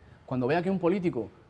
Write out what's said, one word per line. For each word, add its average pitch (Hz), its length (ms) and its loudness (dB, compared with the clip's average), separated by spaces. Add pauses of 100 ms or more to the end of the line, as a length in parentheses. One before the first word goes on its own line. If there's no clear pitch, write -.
(280)
cuando 127 180 -2
vea 160 160 2
que 170 80 -2
un 190 100 0
político 170 500 0 (200)